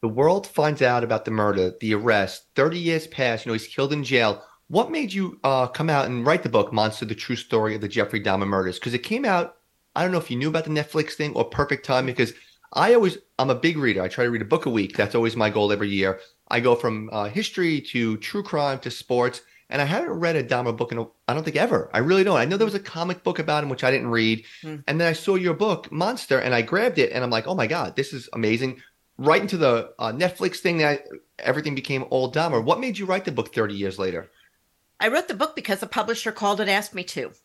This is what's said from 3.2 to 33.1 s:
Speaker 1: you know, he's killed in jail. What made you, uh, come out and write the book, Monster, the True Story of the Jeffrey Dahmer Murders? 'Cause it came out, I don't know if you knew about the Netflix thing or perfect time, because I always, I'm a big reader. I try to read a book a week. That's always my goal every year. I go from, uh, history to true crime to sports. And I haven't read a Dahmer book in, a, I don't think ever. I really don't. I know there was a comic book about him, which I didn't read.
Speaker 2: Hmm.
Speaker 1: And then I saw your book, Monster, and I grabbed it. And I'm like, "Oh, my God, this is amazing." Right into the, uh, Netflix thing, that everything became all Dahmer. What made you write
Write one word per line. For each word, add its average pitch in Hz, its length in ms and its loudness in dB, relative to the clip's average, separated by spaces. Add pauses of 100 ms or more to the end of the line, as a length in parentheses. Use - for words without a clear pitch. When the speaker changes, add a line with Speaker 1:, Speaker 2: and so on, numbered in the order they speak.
Speaker 1:
you 120 60 -4
know, - 20 0
he's 110 160 -4
killed 135 240 -2
in 147 100 -2
jail. 117 420 2 (240)
What 220 220 0
made 294 220 -4
you, 190 320 -4
uh, 131 220 4
come 160 220 -2
out 139 180 2
and 120 200 -2
write 165 160 4
the 147 60 -4
book, 110 240 2
Monster, 110 320 0
the 110 100 -6
True - 220 -6
Story 110 380 0
of 107 60 -6
the 104 80 -4
Jeffrey 107 320 0
Dahmer 98 280 2
Murders? 95 300 0
'Cause 120 160 -6
it 123 40 0
came 226 260 -4
out, 180 340 0 (360)
I 151 80 0
don't 185 100 0
know 180 60 0
if 160 120 -6
you 123 60 -4
knew 135 120 0
about 160 160 -2
the 156 60 -6
Netflix 151 420 -2
thing 147 220 -4
or - 100 2
perfect - 420 -2
time, 131 200 2
because 123 260 0 (400)
I 202 220 6
always, 208 240 4 (200)
I'm 131 120 2
a 127 40 4
big 156 240 0
reader. 107 240 2
I 92 60 -2
try 123 160 -2
to 120 60 0
read 113 120 -2
a 101 40 -6
book 117 200 2
a 139 40 0
week. 104 260 0
That's 104 180 2
always 117 220 2
my 110 120 4
goal 104 220 2
every 104 200 0
year. 95 300 0 (280)
I 120 120 0
go 120 140 6
from, 110 380 -4
uh, 104 160 -2
history 165 520 -2 (120)
to 113 240 0
true 202 260 -6
crime 143 380 -2
to 123 100 -8
sports. 123 520 -2 (280)
And 143 100 0
I 139 60 2
haven't 233 240 -2
read 165 260 0
a 139 80 0
Dahmer 120 320 0
book 117 160 -4
in, 117 60 -4
a, 113 80 -4 (200)
I 117 60 0
don't 151 100 -2
think 160 140 -4
ever. 170 380 0
I 92 40 4
really 175 240 4
don't. 190 140 2
I 120 80 4
know 180 140 -2
there 220 80 2
was 208 80 -4
a 196 60 -2
comic 175 420 -6
book 180 160 -2
about 151 260 0
him, 143 60 -6
which 127 120 -6
I 127 80 4
didn't 127 200 0
read. 113 340 2 (160)
Speaker 2:
Hmm. 156 160 -12 (100)
Speaker 1:
And 156 140 0
then 170 80 4
I 160 60 2
saw 190 220 0
your 175 180 2
book, 196 360 -2
Monster, 175 480 0
and 127 160 2
I 117 60 4
grabbed 165 380 0
it. 131 140 4
And 127 120 -2
I'm 123 60 -2
like, 113 160 0
"Oh, 175 80 -2
my 143 120 0
God, 135 300 -4
this 139 160 -4
is 131 220 -12
amazing." 117 480 0 (340)
Right 151 240 4
into 202 160 -4
the, 123 420 2
uh, 113 140 -4
Netflix 180 460 -2
thing, 175 200 0
that 147 280 2 (320)
everything 147 360 -2
became 135 360 -4
all 127 200 0
Dahmer. 147 320 0
What 147 160 2
made 240 200 -4
you 196 80 -6
write 190 180 -2